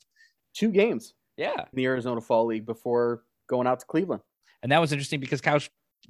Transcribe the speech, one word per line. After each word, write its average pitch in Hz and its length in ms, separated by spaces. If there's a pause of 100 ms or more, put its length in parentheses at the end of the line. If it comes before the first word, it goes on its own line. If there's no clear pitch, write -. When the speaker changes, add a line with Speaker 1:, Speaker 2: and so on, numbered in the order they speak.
(540)
Speaker 1:
Two 214 180
games 196 420 (220)
Speaker 2:
Yeah. - 240
Speaker 1:
in - 140
the 127 120
Arizona 123 360
Fall 117 240
League 110 200
before 120 580 (260)
going 123 180
out 127 140
to - 40
Cleveland. 160 360 (420)
Speaker 2:
And 123 80
that 156 80
was 151 140
interesting 139 260
because 139 220
Kyle 151 180
Sch-, - 100 (400)